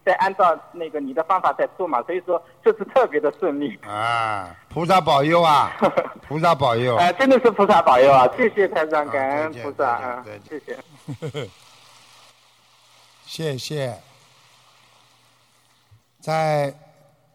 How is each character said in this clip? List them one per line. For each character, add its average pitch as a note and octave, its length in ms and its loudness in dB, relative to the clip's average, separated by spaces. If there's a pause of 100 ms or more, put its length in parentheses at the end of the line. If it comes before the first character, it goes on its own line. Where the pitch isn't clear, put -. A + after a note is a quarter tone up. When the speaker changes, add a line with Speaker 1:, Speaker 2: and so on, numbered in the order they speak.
Speaker 1:
在 F#3+ 120 2
按 F#3+ 180 -2
照 F3+ 200 2 (160)
那 E3 200 -12
个 D3+ 100 -8
你 C3+ 140 -10
的 D#3+ 100 -4
方 F#3 160 -2
法 E3 140 -2
在 C#3+ 120 -4 (120)
做 F3+ 100 -4
嘛， B2 140 -2
所 E3+ 120 -8
以 F#3 120 -4
说 E3+ 140 -2 (220)
这 A3+ 120 2
次 G3+ 100 -10
特 A#3+ 220 0
别 D3 120 -2
的 D3 220 -2
顺 D3 180 -2
利。 C#3 160 -6 (140)
Speaker 2:
啊， G#2+ 680 -4 (140)
菩 D#3+ 160 -6
萨 F#3 160 4
保 D3 240 2
佑 E3 160 4
啊， D3 320 4 (280)
Speaker 1:
<laughs> - 280 -8
Speaker 2:
菩 C#3+ 100 -6
萨 E3+ 160 2
保 C3 220 0
佑。 B2 200 0
Speaker 1:
哎， F3 180 2
真 C4 160 2
的 B3+ 100 6
是 A#3 120 4
菩 G3+ 140 2
萨 F3 140 4
保 C3+ 180 6
佑 C#3 140 8
啊， C3 240 6
谢 A#3+ 140 0
谢 G3 180 0
台 D#3+ 180 -2
长， D3+ 200 -2
Speaker 2:
啊， C#3 40 -10
Speaker 1:
感 C3+ 200 -2
恩 D3+ 220 -4 (100)
菩 C#3 100 -10
萨 B2+ 200 -2
啊， B2 340 -8
Speaker 2:
再 G#2 140 -16
见， - 40 -20
再 D3+ 140 -14
见， B2 180 -14 (420)
再 D#3 120 -12
见。 D3 100 -12
Speaker 1:
谢 - 0 -
谢。 A2 80 -12 (1800)
Speaker 2:
<laughs> D#3 320 -8
谢 - 0 -
谢。 B2+ 420 -8 (2250)
在 D3+ 540 -2 (600)